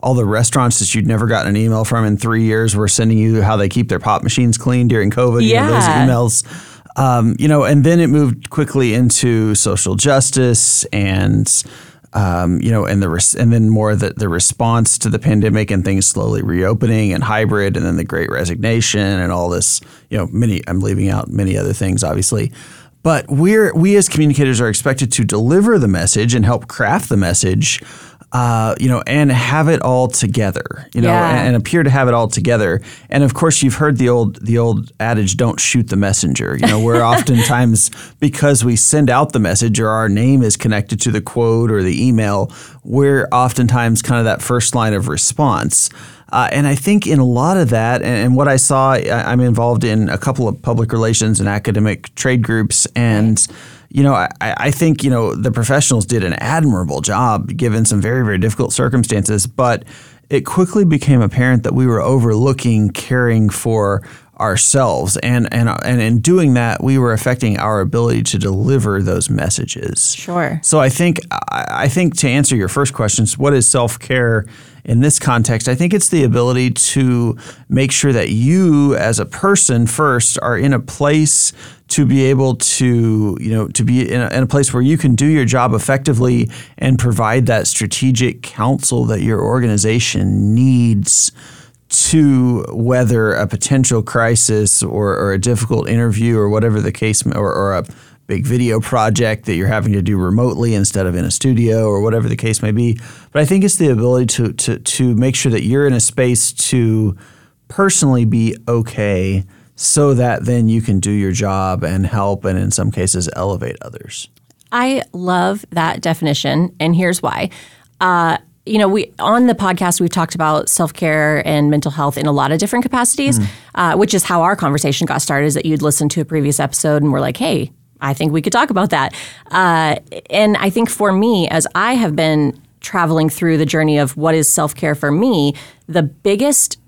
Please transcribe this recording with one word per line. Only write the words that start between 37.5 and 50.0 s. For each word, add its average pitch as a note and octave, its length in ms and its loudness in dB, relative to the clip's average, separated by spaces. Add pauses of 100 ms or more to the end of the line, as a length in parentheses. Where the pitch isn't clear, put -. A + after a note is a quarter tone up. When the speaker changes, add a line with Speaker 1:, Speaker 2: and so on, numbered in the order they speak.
Speaker 1:
because C#3+ 460 2
we A#2+ 100 2
send C#3+ 360 2
out D3 220 2
the B2+ 60 0
message A2 400 0
or A2+ 100 0
our A2 200 0
name B2 320 2
is A2 160 0
connected G#2+ 440 -2
to A#2+ 100 -2
the G#2+ 100 -2
quote A#2 480 0
or G#2 140 0
the F#2+ 240 0
email, G#2 440 0 (320)
we're C#3 480 2
oftentimes A#2+ 720 2
kind B2 160 0
of A2+ 80 0
that - 160 -2
first B2 320 -2
line A2 220 0
of F2+ 140 -2
response. D2 840 -2 (400)
Uh, B2 200 0
and C#3+ 140 0
I C#3+ 80 2
think G3+ 320 0
in D3 140 2
a B2+ 60 4
lot C3 320 2
of D3+ 120 2
that, A#2 320 0
and, A#2 240 -2
and B2+ 100 2
what C#3+ 120 2
I C#3 80 2
saw, C3+ 380 2
I, - 380 -2
I'm B2 100 2
involved A#2+ 420 0
in G#2+ 260 0